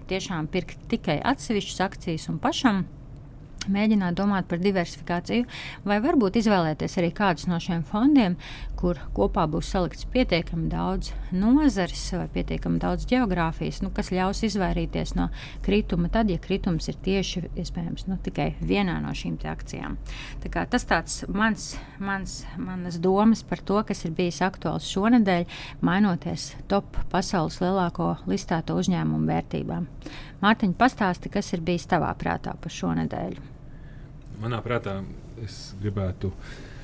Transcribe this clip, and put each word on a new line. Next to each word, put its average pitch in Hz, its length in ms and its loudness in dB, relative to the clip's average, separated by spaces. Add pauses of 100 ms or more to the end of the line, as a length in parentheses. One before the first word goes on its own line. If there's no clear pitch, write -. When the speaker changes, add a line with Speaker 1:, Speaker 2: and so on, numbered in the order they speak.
Speaker 1:
tiešām 185 400 -4
pirkt - 400 -6
tikai 196 320 0
atsevišķas 202 640 -2
akcijas 170 480 -6
un 165 80 -4
pašam 208 460 2 (800)
mēģināt 202 460 4
domāt 196 340 2
par 170 140 0
diversifikāciju, 190 800 0 (420)
vai 202 160 2
varbūt 233 380 4
izvēlēties 170 580 2
arī 170 160 4
kādus 190 380 2
no 170 100 2
šiem 170 240 0
fondiem, 226 520 6 (420)
kur 175 180 2 (160)
kopā 202 380 2
būs 165 240 -2
salikts 180 340 -2
pietiekami 165 640 2
daudz 175 400 -2 (240)
nozares 214 680 4 (100)
vai 165 160 -2
pietiekami 165 480 0
daudz 175 320 0
ģeogrāfijas, 175 720 0
nu, 190 100 -2
kas - 220 -2
ļaus 185 320 2
izvairīties 170 720 0
no 175 80 2 (380)
krituma 196 440 2
tad, 220 220 4
ja 165 100 0
kritums 185 480 0
ir - 140 -8
tieši, 185 400 0 (160)
iespējams, 165 480 -4
nu, 190 160 -2
tikai 156 300 -2 (100)
vienā 180 400 2
no 143 100 -4
šīm 165 240 -4
te 156 140 -6
akcijām. - 480 -8 (400)
Tā - 160 -8
kā 175 160 0
tas 247 180 2
tāds - 380 2
mans, 208 460 0 (260)
mans, 196 400 -4 (160)
manas 175 420 -6
domas 196 460 6
par - 160 -4
to, 202 240 0
kas - 240 -4
ir 160 100 -2
bijis 175 300 0
aktuāls 165 480 -2
šonedēļ, 196 500 6 (400)
mainoties 175 680 2 (180)
top 196 260 0 (140)
pasaules 170 480 0
lielāko 175 560 2 (160)
listēto 170 480 0
uzņēmumu 156 500 2
vērtībām. 165 640 -2 (480)
Mārtiņ, 202 400 4
pastāsti, 214 500 2
kas - 220 -2
ir 175 160 -2
bijis 175 240 0
tavā 156 260 2
prātā - 460 -4
par 165 80 -8
šonedēļu? 165 720 -2 (960)
Speaker 2:
Manā 113 240 -2
prātā 117 300 -2 (500)
es - 380 -12
gribētu 98 480 -2 (540)